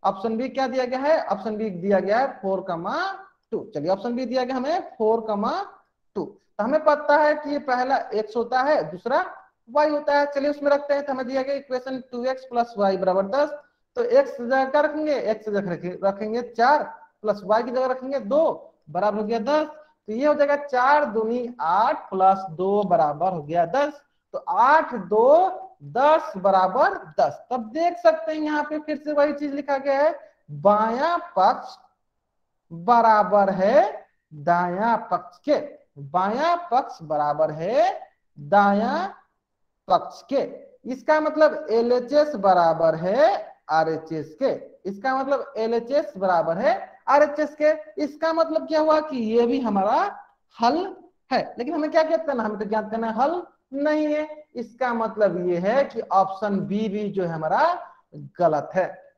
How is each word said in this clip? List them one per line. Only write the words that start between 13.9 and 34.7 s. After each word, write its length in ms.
तो 60
एक्स 280
की 120
जगह 220
क्या 160
रखेंगे, 320
एक्स 320
की 60
जगह 200
रखे-, 320
रखेंगे 460
चार 340
plus 240
y 180
की 80
जगह 160
रखेंगे 340
दो 520
बराबर 280
हो 60
गया 180
दस। 260
तो 460
ये 120
हो 80
जाएगा 240
चार 500
दूनी 540
आठ 480
प्लस 420
दो 340
बराबर 460
हो 120
गया 240
दस। 340
तो 60
आठ 560
दो 640
दस 440
बराबर 600
दस। 200
तब 200
देख 280
सकते 320
हैं 100
यहाँ 220
पे 160
फिर 180
से 160
वही 200
चीज 200
लिखा 260
गया 200
है, 140
बायां 680
पक्ष 400
बराबर 800
है 540
दायां 640